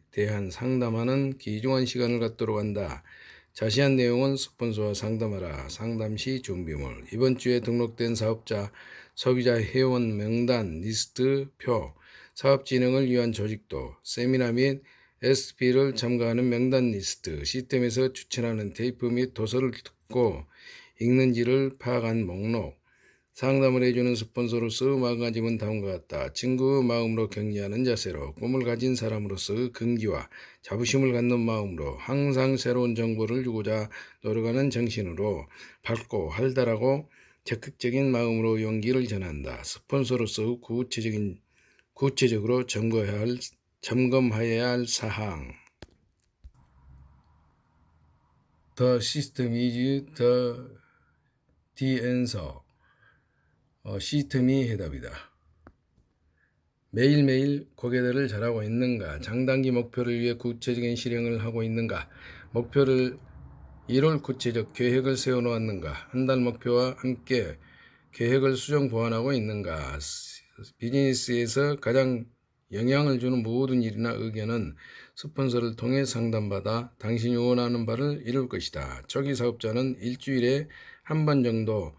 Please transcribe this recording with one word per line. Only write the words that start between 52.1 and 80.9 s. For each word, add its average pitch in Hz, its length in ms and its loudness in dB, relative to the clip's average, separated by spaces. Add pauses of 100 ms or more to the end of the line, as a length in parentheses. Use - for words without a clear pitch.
어, 101 120 -6
시스템이 135 680 2
해답이다. 80 420 -6 (1800)
매일매일 139 840 4
고객들을 123 520 0
잘하고 110 340 -2
있는가? 107 600 -2
장단기 131 500 2
목표를 120 480 0
위해 120 140 2
구체적인 120 640 -2
실행을 117 480 -2
하고 113 180 -2
있는가? 113 460 -2 (420)
목표를 127 640 2 (720)
이룰 139 340 4
구체적 117 520 -4
계획을 127 420 2
세워놓았는가? 113 920 -2
한 131 160 0
달 131 160 2
목표와 123 560 2
함께 117 600 -2 (540)
계획을 131 460 2
수정 139 320 0
보완하고 113 420 0
있는가? 90 680 -4 (800)
비즈니스에서 127 1000 0
가장 127 480 2 (480)
영향을 131 460 2
주는 127 220 0
모든 127 420 0
일이나 113 260 -2
의견은 110 680 -4 (400)
스폰서를 120 640 -2
통해 131 260 0
상담받아 110 960 -2
당신이 117 380 0
원하는 120 480 2
바를 143 400 -2
이룰 123 240 -2
것이다. 67 580 -8
초기 139 260 -2
사업자는 123 680 -2
일주일에 127 640 0 (360)